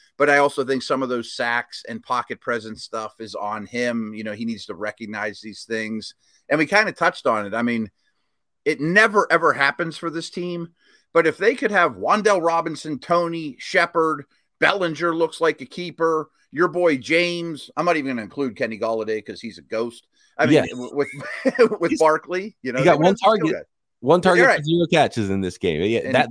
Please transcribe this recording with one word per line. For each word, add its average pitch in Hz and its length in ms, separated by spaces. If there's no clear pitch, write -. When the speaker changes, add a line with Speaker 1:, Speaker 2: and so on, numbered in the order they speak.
Speaker 1:
But 143 100
I 143 80
also 143 300
think 131 160
some 135 200
of 127 60
those 120 240
sacks 120 560
and 117 140
pocket 120 400
presence 110 420
stuff 110 360
is 110 140
on 104 300
him. 117 480
You 110 120
know, 107 100
he 113 100
needs 113 220
to 104 80
recognize 104 680
these 107 240
things. 110 500
And 151 80
we 156 80
kinda 202 260
touched - 340
on 107 200
it. 98 80
I 117 80
mean, 117 280
it 147 120
never, 196 520
ever 160 240
happens 143 420
for 170 140
this 160 180
team. 175 460
But 165 120
if 151 120
they 202 160
could 254 160
have 175 220
Wan'Dale 190 520
Robinson, 160 540
Toney, 170 600
Shepard, 160 680
Bellinger 170 560
looks 165 260
like 156 220
a - 20
keeper, 165 640
your 170 160
boy 165 300
James, 170 760
I'm 160 120
not 170 100
even 135 140
gonna 120 120
include 117 340
Kenny 110 220
Golladay 110 460
'cause 95 160
he's 107 160
a 85 60
ghost. 113 460
I 143 80
mean, 151 120
Speaker 2:
Yes. 127 160
Speaker 1:
w-, 123 220
with, 143 140
<laughs> 233 360
with 170 120
Speaker 2:
He's, 156 60
Speaker 1:
Barkley, 156 640
you 123 120
know, 127 80
Speaker 2:
he 131 40
got 170 80
Speaker 1:
they 147 60
Speaker 2:
one 156 80
Speaker 1:
would've 202 120
still 202 120
Speaker 2:
target. 160 220
Speaker 1:
got 82 100
Speaker 2:
One 156 200
target 180 180
Speaker 1:
You're 214 100
Speaker 2:
for 190 80
Speaker 1:
right. 151 80
Speaker 2:
zero 165 260
catches 120 400
in 98 100
this 92 160
game. 80 260
Yeah, 110 180
Speaker 1:
And 131 140
Speaker 2:
that, 120 160